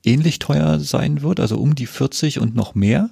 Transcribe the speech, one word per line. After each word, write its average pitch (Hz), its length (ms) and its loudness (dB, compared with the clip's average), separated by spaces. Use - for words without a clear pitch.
ähnlich 147 340 2
teuer 156 400 2
sein 143 420 -2
wird, 165 200 -2
also 113 160 0
um 147 180 2
die 131 100 -4
vierzig 135 540 -2
und 113 160 -2
noch 110 200 -2
mehr 117 360 2